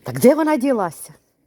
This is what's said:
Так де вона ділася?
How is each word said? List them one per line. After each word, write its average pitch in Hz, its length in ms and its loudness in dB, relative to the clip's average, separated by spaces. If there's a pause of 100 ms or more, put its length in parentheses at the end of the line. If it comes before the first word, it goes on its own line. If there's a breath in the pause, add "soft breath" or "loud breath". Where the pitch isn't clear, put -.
Так 127 180 -10
де 254 140 6
вона 311 220 0
ділася? 226 540 -4 (360)